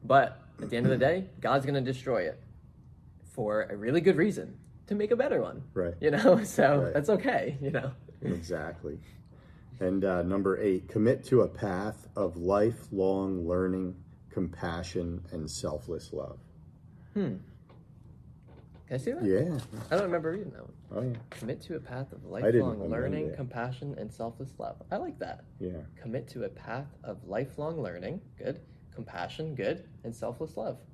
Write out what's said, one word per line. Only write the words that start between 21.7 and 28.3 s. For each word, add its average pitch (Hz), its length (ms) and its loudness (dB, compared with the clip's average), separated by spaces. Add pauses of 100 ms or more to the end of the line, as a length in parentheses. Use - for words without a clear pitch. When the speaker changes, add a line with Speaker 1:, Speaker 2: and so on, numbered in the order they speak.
Speaker 1:
a 139 40 -8
path 127 320 -10
of - 80 -16 (140)
Speaker 2:
I 107 80 -4
didn't 117 200 6
Speaker 1:
lifelong 113 160 0
Speaker 2:
amend 92 140 -4
Speaker 1:
learning, 143 360 -2
Speaker 2:
it. - 80 -6
Speaker 1:
compassion, 127 640 -6
and 107 120 -10
selfless 120 460 -10
love. - 200 -10 (140)
I - 60 -2
like 330 220 -8
that. - 240 -10 (160)
Speaker 2:
Yeah. 90 140 -6 (280)
Speaker 1:
Commit 123 280 -8
to 117 160 -8
a 95 40 -6
path 120 380 -8 (160)
of 101 240 -10
lifelong 143 540 -4
learning, 95 380 -6 (200)